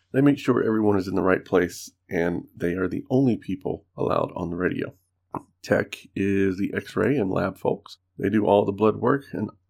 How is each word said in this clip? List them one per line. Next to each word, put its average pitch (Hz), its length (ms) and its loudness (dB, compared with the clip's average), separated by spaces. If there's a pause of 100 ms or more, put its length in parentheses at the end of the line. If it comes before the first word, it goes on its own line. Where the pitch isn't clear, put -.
(120)
They 135 100 2
make 143 160 4
sure 123 260 0
everyone 107 360 2
is 92 80 -4
in 98 80 -4
the 90 80 0
right 92 200 2
place, - 460 0 (180)
and 85 480 -2
they 87 180 -4
are 92 140 -2
the - 220 -8
only 127 280 2
people - 480 -8 (120)
allowed - 380 0
on 87 160 -6
the 87 40 -6
radio. - 380 -4 (720)
Tech - 320 0 (200)
is 98 440 0
the 98 160 -4
x-ray 101 400 0
and 98 160 -2
lab 92 260 -2
folks. - 400 -4 (220)
They 98 100 -2
do 104 160 2
all 101 200 6
the 101 60 0
blood 104 260 2
work 127 340 0
and - 180 -6 (200)